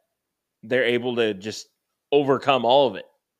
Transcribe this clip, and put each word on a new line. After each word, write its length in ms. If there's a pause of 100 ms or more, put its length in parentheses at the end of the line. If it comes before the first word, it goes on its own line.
(600)
they're 220
able 320
to 180
just 360 (420)
overcome 540
all 220
of 80
it. 100 (340)